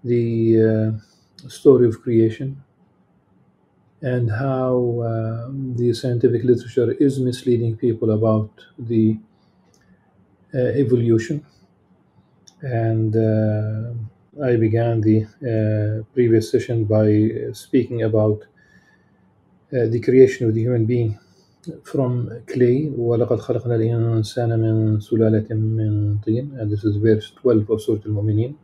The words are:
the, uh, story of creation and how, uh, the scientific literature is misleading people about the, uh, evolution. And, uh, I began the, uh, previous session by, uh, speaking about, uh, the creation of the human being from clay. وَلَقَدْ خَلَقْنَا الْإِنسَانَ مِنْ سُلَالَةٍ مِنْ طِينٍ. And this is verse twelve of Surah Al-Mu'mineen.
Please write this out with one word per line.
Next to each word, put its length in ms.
the, 220
uh, 760
story 400
of 140
creation 640
and 280
how, 720
uh, 480
the 200
scientific 500
literature 480
is 120
misleading 560
people 360
about 400
the, 400
uh, 40
evolution. 600
And, 560
uh, 800
I 120
began 440
the, 240
uh, 880
previous 400
session 320
by, 240
uh, 460
speaking 480
about, 440
uh, 140
the 140
creation 460
of 80
the 60
human 240
being 340
from 480
clay. 480
وَلَقَدْ 460
خَلَقْنَا 400
الْإِنسَانَ 720
مِنْ 400
سُلَالَةٍ 480
مِنْ 720
طِينٍ. 380
And 100
this 140
is 120
verse 340
twelve 400
of 100
Surah 260
Al-Mu'mineen. 580